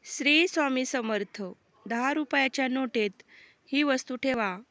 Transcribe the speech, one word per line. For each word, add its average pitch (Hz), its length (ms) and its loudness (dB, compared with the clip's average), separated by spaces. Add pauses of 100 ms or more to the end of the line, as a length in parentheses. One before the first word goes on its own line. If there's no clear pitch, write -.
(120)
श्री 302 360 4
स्वामी 262 360 0
समर्थ. 220 580 -4 (440)
दहा 240 260 -2
रुपयाच्या 277 560 0
नोटेत 240 420 0 (640)
ही 277 100 2
वस्तू 262 340 0
ठेवा 226 420 -2 (120)